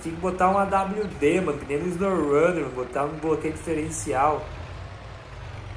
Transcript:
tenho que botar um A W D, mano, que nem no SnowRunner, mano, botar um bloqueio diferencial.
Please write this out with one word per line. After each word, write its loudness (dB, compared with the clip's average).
tenho -6
que -8
botar 4
um 4
A 4
W 2
D, 4
mano, 0
que -10
nem -2
no -2
SnowRunner, 4
mano, -6
botar -2
um -4
bloqueio 0
diferencial. 0